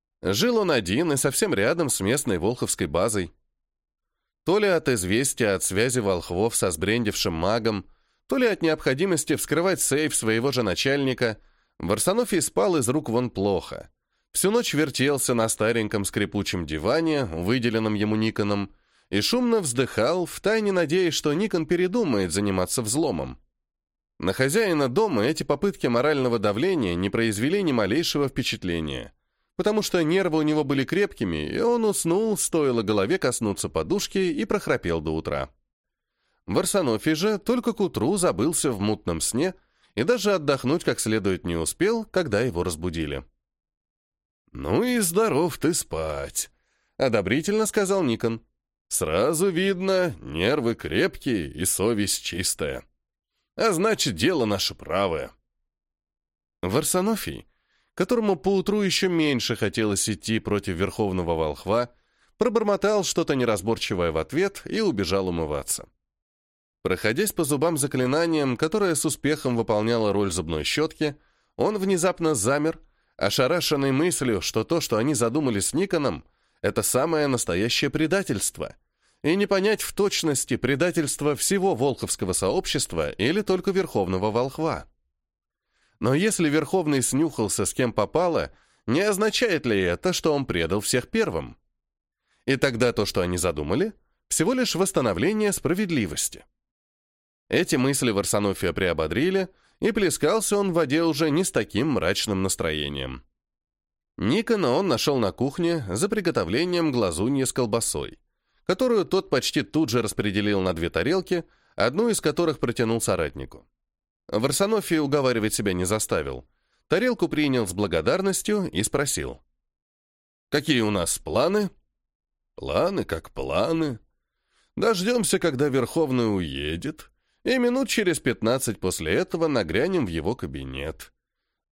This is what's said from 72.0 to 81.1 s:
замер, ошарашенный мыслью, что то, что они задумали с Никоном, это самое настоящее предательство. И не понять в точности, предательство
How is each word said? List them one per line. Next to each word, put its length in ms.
замер, 460
ошарашенный 760
мыслью, 500
что 220
то, 160
что 160
они 180
задумали 460
с 140
Никоном, 500
это 220
самое 440
настоящее 640
предательство. 840
И 140
не 120
понять 340
в 100
точности, 640
предательство 800